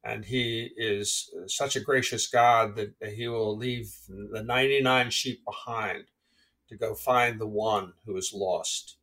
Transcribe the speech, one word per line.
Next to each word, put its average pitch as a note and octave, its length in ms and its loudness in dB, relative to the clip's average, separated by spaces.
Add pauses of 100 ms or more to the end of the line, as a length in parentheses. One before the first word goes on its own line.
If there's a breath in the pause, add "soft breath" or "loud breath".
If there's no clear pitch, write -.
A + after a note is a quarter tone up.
And G#2+ 200 -6
he A#2 540 -2
is G#2 520 -2 (180)
such C#3 280 -2
a B2+ 60 -2
gracious B2 460 0
God A#2 500 6
that G#2 160 -6 (200)
he A#2 140 -6
will A2 300 -2
leave A#2+ 360 -6 (140)
the G2+ 340 -10
ninety-nine B2+ 680 4
sheep A#2+ 340 -4
behind A2 640 -6 (640)
to A2 80 -18
go A2 180 -4
find A#2+ 460 2
the A2 60 -4
one G#2 440 0 (140)
who G#2 100 -6
is F#2 180 -4
lost F#2 680 -2